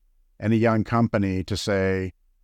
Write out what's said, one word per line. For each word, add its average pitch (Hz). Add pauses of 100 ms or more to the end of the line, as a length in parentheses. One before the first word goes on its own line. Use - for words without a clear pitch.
(420)
and 107
a 113
young 113
company 101
to 98
say, 95 (320)